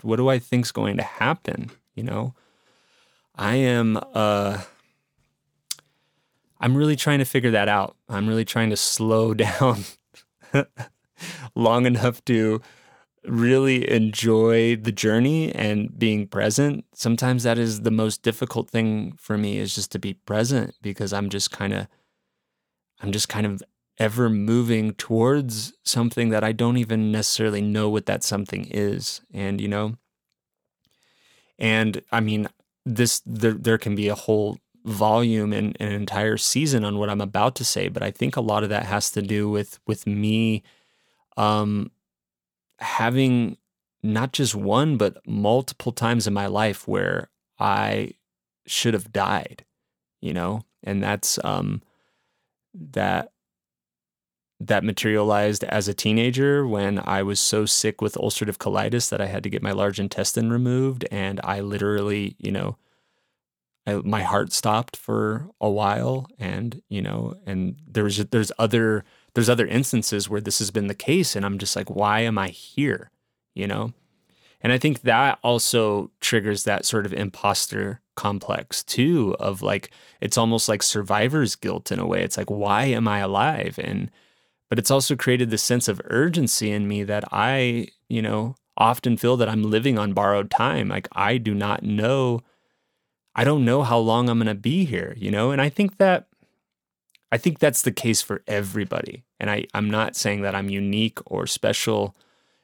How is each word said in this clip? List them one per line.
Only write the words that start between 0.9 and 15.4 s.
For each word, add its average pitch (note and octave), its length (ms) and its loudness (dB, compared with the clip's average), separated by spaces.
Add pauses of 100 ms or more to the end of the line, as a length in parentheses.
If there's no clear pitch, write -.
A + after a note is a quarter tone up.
to - 40 -2
happen? - 680 -2 (240)
You - 80 -8
know, A2+ 320 -4 (1000)
I G2+ 200 0
am, A#2+ 440 4 (140)
uh, G2+ 480 2 (2000)
I'm B2+ 180 2
really D3+ 200 4
trying C#3+ 220 2
to C3+ 80 2
figure B2+ 240 0
that G#2 180 4
out. G#2 280 0 (120)
I'm G#2 200 -2
really A2+ 160 2
trying A2 260 0
to G#2 60 0
slow A2 580 2
<laughs> - 0 -
down G#2+ 500 2 (1700)
long A#2 300 4
enough B2 420 2
to A2 360 2 (640)
really B2+ 640 2
enjoy A2+ 840 4
the A2 160 -4
journey B2 600 2